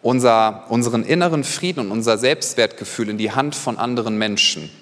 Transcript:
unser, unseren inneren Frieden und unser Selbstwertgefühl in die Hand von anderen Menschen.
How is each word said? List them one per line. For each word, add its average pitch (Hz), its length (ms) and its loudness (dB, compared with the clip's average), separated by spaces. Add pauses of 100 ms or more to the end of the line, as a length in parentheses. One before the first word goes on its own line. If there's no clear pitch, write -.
unser, 113 640 4
unseren 117 340 0
inneren 160 400 0
Frieden 180 380 -4
und 101 100 -4
unser 110 260 2
Selbstwertgefühl 117 920 -2
in 107 100 -4
die 107 140 -2
Hand 139 240 -2
von 117 200 -6
anderen 113 420 -2
Menschen. 107 520 -2 (120)